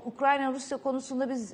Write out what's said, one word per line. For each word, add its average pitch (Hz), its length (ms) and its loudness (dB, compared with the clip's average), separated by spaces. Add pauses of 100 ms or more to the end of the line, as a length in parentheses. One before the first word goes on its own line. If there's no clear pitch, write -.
Ukrayna-Rusya 269 720 2
konusunda 262 520 -2
biz 240 240 -4